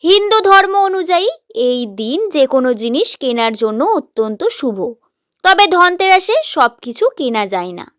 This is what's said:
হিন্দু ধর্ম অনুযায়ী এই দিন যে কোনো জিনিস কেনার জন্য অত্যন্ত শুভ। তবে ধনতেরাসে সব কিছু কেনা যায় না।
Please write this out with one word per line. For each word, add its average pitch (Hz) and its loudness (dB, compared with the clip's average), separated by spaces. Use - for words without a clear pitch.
হিন্দু 403 4
ধর্ম 392 4
অনুযায়ী 370 0
এই 247 0
দিন 220 -6
যে 294 2
কোনো 262 0
জিনিস 233 -2
কেনার 233 -2
জন্য 220 -4
অত্যন্ত 220 -4
শুভ। 233 -6
তবে 381 4
ধনতেরাসে 370 2
সব 240 0
কিছু 240 -6
কেনা 226 -2
যায় 180 -6
না। 175 -14